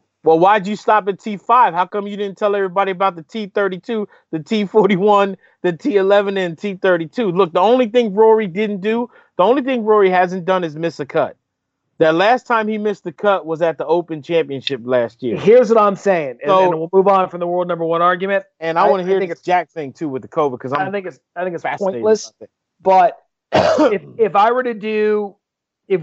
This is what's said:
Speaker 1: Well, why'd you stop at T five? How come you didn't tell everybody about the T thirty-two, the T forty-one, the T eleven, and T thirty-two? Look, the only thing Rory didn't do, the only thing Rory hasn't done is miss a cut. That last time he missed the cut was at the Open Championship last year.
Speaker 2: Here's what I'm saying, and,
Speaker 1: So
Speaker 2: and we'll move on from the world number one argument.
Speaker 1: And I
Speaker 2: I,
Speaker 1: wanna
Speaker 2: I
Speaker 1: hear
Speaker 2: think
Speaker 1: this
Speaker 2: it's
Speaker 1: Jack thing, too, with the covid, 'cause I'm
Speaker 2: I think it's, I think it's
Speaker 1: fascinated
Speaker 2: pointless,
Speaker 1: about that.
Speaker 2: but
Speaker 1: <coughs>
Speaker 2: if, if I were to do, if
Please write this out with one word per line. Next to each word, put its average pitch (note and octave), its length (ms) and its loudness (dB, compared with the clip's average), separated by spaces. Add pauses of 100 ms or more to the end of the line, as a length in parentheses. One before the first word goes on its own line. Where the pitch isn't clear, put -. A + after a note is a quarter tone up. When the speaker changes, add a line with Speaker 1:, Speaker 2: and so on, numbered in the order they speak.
(240)
Speaker 1:
Well, D#3+ 160 4
why'd G3 260 2
you G#3 100 -6
stop G#3 340 0
at F#3+ 100 -6
T G#3+ 180 -8
five? A#3 360 2
How F3+ 120 -2
come G3+ 220 -8
you G3+ 80 -10
didn't G3 220 -8
tell G3+ 180 -2
everybody F#3+ 360 -2
about F#3 240 -2
the E3 80 -16
T G#3+ 240 -10
thirty-two, G3+ 600 -4 (240)
the E3 80 -6
T G#3 260 -4
forty-one, G3+ 720 2 (260)
the F3 120 0
T G#3 240 -2
eleven, G3 400 2
and F3 200 -4
T G3+ 180 -8
thirty-two? F3+ 560 -2
Look, F3 220 0
the F3+ 60 0
only A#3+ 280 2
thing A3 260 0
Rory A3 340 4
didn't G3+ 320 -4
do, A3+ 300 -4 (280)
the F3+ 60 2
only B3+ 180 2
thing B3 220 -2
Rory G#3 260 4
hasn't F3+ 360 0
done F#3 180 0
is D3+ 140 -8
miss E3 240 -6
a C#3 40 -10
cut. C#3 300 -4 (640)
That D#3+ 160 4
last A3 320 0
time A3 200 -2
he G#3+ 120 -4
missed G#3 240 -6
the F3 80 -10
cut F#3+ 340 -2
was D#3+ 160 -8
at D#3+ 160 0
the D3 80 -8
Open E3 380 -2
Championship C#3 600 -4
last B2 380 -2
year. A2+ 160 -4
Speaker 2:
Here's G#3 320 6
what A3+ 80 4
I'm G3+ 200 2
saying, D#3+ 440 -2
and, - 80 -4
Speaker 1:
So F#3+ 220 4
Speaker 2:
and D#3+ 80 -4
we'll E3 120 -6
move F#3+ 160 4
on F#3+ 220 2
from F3 120 -12
the F3 60 -4
world F3 200 -2
number E3+ 180 -4
one E3 160 0
argument. F#3 440 0 (160)
Speaker 1:
And E3 180 -2
I G3+ 80 4
Speaker 2:
I, - 20 6
Speaker 1:
wanna F#3+ 140 0
Speaker 2:
I F3 40 -6
Speaker 1:
hear F#3+ 120 0
Speaker 2:
think F#3 100 -4
Speaker 1:
this E3 100 -10
Speaker 2:
it's - 60 -20
Speaker 1:
Jack F3 240 0
thing, C#3+ 240 -10
too, E3 160 -8
with C3 140 -8
the - 60 -18
covid, C#3+ 300 -2
'cause C3 140 -8
I'm F#3 140 -2
Speaker 2:
I F#3+ 40 -8
think G3 140 -6
it's, E3 140 -14 (160)
I F3 80 -8
think F#3 100 -6
it's D#3 100 -10
Speaker 1:
fascinated C#3+ 380 -6
Speaker 2:
pointless, G#3+ 280 0
Speaker 1:
about - 100 -20
that. G#2 100 -20 (320)
Speaker 2:
but F#3 420 4 (280)
Speaker 1:
<coughs> B3 420 2
Speaker 2:
if, F#3 80 -4 (160)
if G3+ 200 0
I G#3+ 160 4
were B3+ 100 -2
to A#3+ 100 -4
do, G#3+ 640 -2 (540)
if F3+ 140 0